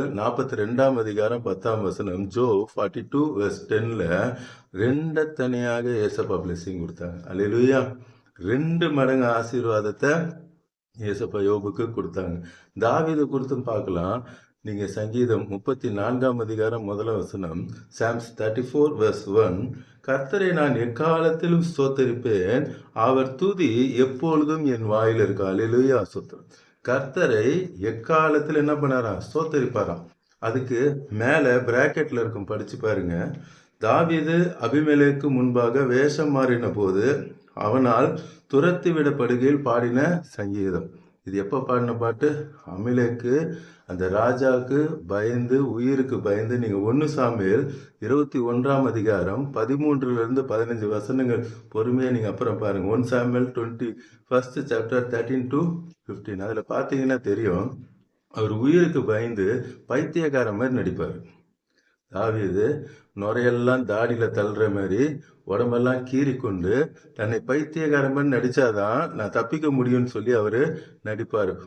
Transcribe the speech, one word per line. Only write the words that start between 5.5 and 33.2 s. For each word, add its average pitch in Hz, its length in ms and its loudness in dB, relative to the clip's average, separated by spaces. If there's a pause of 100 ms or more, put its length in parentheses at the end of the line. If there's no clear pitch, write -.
ஏசப்பா 101 420 0
பிளெஸிங் 87 420 -6
கொடுத்தாங்க. 85 460 -10
அல்லேலூயா. 110 720 2 (360)
ரெண்டு 156 560 -2
மடங்கு 131 360 2
ஆசீர்வாதத்தை 113 840 0 (840)
ஏசப்பா 107 440 -4
யோபுக்கு 104 480 0
கொடுத்தாங்க. 87 520 -6 (360)
தாவீது 151 480 2
குறித்தும் 127 360 -4
பார்க்கலாம். 101 680 -4 (320)
நீங்க 104 260 -6
சங்கீதம் 110 600 -2
முப்பத்தி 127 420 -4
நான்காம் 123 480 -2
அதிகாரம் 110 460 -2
முதலாம் 107 320 -4
வசனம், 90 520 -6 (300)
Psalms 120 280 -2 (100)
thirty-four 123 520 0 (100)
verse 107 280 0
one, 98 500 0 (300)
"கர்த்தரை 180 460 0
நான் 147 220 2
எக்காலத்திலும் 165 880 2 (140)
ஸ்தோத்தரிப்பேன், 120 960 0 (220)
அவர் 131 420 2
துதி 135 600 2
எப்பொழுதும் 151 680 2
என் 120 220 0
வாயில் 110 360 2
இருக்கு." 98 220 0
அல்லேலூயா, 113 580 2
ஸ்தோத்திரம். - 440 -12 (420)
கர்த்தரை 139 880 0
எக்காலத்தில் 151 760 0
என்ன 147 180 2
பண்ணாராம்? 127 480 0 (140)
ஸ்தோத்தரிப்பாராம். 123 680 -2 (340)
அதுக்கு 127 720 -2
மேல 123 460 2
பிராக்கெட்ல 123 640 0
இருக்கும், 107 240 -4
படிச்சு 104 320 -8
பாருங்க. 95 600 -2 (420)